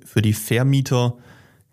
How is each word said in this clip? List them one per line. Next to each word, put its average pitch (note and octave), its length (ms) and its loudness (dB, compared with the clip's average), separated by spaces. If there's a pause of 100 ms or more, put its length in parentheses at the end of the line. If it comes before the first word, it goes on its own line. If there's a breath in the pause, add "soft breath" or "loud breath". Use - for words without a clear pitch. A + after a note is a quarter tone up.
für - 160 -2
die G#2+ 140 2
Vermieter, B2+ 840 0 (560 loud breath)